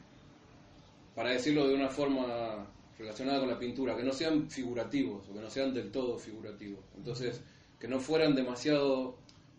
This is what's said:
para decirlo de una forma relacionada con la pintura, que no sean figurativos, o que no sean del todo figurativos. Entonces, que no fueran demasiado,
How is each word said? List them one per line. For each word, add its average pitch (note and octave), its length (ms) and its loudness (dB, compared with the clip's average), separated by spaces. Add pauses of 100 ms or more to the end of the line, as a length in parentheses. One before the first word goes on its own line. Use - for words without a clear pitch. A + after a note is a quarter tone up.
(1160)
para A#2 160 -2
decirlo C#3+ 360 4
de C3+ 80 6
una C#3 140 2
forma A#2+ 840 -2 (260)
relacionada C3 440 -2
con B2+ 80 2
la A2+ 100 -2
pintura, A#2+ 380 -2
que A#2+ 80 -2
no C3+ 80 2
sean D#3+ 360 2
figurativos, A#2 800 -2
o G2 60 -12
que G#2 60 -8
no A2 100 -10
sean C3+ 240 0
del G2+ 160 -4
todo B2 260 -2
figurativos. G#2 640 -12 (160)
Entonces, A#2+ 440 -6 (400)
que A#2 80 -8
no C3 100 0
fueran D3+ 380 4
demasiado, C3 800 2 (420)